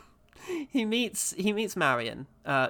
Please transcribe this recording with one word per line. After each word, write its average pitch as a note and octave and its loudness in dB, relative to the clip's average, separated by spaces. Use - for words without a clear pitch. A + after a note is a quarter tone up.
he A#3 0
meets, A3+ -2
he G3+ 2
meets G#3+ -2
Marion. A#2+ 0
Uh, C3+ 2